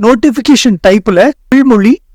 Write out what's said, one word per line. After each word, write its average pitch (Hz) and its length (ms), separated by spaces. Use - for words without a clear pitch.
நோட்டிபிகேஷன் 240 800
டைப்ல 202 420
உள்மொழி 254 480